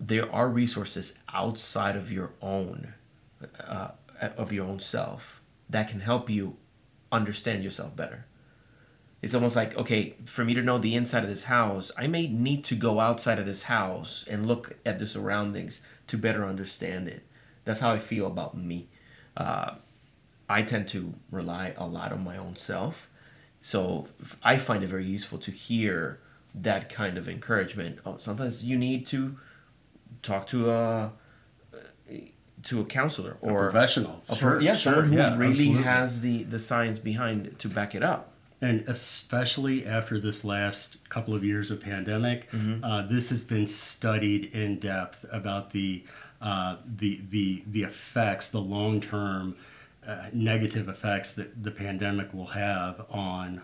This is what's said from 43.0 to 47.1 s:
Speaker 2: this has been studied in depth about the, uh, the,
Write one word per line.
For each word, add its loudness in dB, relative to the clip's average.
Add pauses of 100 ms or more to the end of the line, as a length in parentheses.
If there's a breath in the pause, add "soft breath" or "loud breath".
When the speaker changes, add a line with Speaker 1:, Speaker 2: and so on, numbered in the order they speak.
Speaker 2:
this 2
has 0
been 2
studied 2 (100)
in 0
depth -4
about -4
the, 0 (360 loud breath)
uh, 0 (100)
the, -2